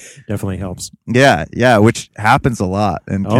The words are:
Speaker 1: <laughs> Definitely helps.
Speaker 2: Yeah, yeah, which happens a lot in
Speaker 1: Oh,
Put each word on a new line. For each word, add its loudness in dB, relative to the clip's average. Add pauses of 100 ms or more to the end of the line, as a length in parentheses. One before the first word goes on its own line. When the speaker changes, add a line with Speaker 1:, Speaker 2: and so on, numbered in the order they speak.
(120)
Speaker 1:
<laughs> -20
Definitely -6
helps. -12 (160)
Speaker 2:
Yeah, 2
yeah, 2
which 2
happens 0
a 0
lot -2
in -4
Speaker 1:
Oh, -8 (100)